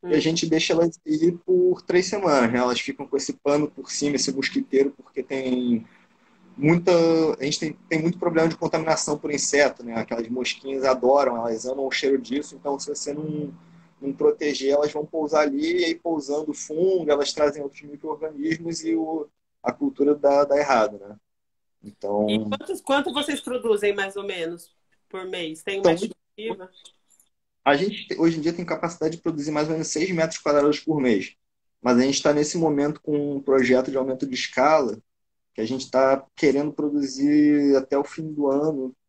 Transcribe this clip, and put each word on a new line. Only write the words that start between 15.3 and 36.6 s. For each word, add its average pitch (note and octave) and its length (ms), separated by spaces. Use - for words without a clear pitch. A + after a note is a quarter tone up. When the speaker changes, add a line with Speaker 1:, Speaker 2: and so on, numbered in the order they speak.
Speaker 1:
ali, D#3 380
e E3+ 40
aí E3 100
pousando D3+ 580
fungo, E3+ 580
elas C#3+ 220
trazem D3 300
outros C#3 200
micro-organismos D#3 1000
e - 120
o, D#3+ 320
a B2 80
cultura C#3+ 440
dá, C#3+ 300
dá C#3+ 120
errado, A2+ 420
né? G2+ 160
Então G#2 440
Speaker 2:
E G#2+ 120
quantos, G#2+ 420
quanto C#4 320
vocês C#4+ 280
produzem, G#3+ 540
mais G3 200
ou G3 80
menos, F3 500
por F#3 160
mês? F3 380
Tem G3 180
uma F3+ 100
Speaker 1:
Então, - 20
Speaker 2:
estimativa? G3+ 800
Speaker 1:
a C#3+ 100
gente, G3 320
hoje E3 180
em D3+ 40
dia, E3+ 120
tem F3 120
capacidade D#3+ 520
de - 40
produzir D#3 300
mais D3+ 160
ou D#3+ 60
menos D#3+ 160
seis D#3 220
metros D#3+ 280
quadrados D3 400
por D3+ 200
mês. A2+ 360
Mas B2 160
a B2 40
gente C#3 200
tá D3 120
nesse D3 240
momento D3+ 440
com C#3+ 360
um C#3 40
projeto C3 500
de C3+ 60
aumento C3 300
de B2+ 80
escala, C3+ 640
que - 80
a A2 40
gente B2 260
tá C3+ 340
querendo C#3+ 380